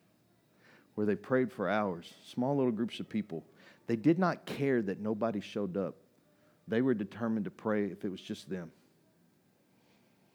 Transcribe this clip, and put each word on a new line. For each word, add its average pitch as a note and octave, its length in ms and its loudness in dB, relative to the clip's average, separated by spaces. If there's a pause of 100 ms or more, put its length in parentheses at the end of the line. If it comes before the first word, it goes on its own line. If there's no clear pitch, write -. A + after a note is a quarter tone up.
(960)
where G#2+ 120 2
they G2+ 100 4
prayed B2+ 360 2
for F#2+ 160 -2
hours, F#2+ 440 0 (120)
small C3 320 -2
little B2+ 160 4
groups A2 280 -2
of F#2+ 80 -10
people. F2+ 360 -4 (420)
They A#2 100 0
did D3+ 220 6
not E3+ 280 0
care C3+ 360 2
that F#2+ 180 -4
nobody G#2+ 400 0
showed G2 360 -4
up. F#2 200 -2 (720)
They A2 120 2
were C3 140 4
determined G#2+ 520 -2
to F#2 40 -6
pray G#2+ 360 0
if F#2 180 -6
it G2+ 60 -2
was F#2 100 -8
just - 280 -10
them. F2 220 -8 (1600)